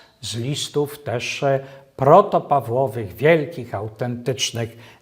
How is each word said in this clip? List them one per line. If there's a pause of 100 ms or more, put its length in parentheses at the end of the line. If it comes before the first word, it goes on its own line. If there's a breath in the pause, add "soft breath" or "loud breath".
(200 soft breath)
z
listów
też,
e, (360 loud breath)
protopawłowych,
wielkich,
autentycznych, (260 soft breath)